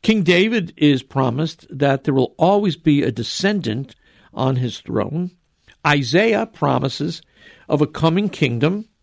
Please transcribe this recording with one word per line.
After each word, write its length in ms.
King 220
David 520
is 280
promised 640
that 340
there 100
will 240
always 380
be 260
a 120
descendant 800
on 240
his 240
throne. 500
Isaiah 580
promises 760
of 120
a 60
coming 400
kingdom. 600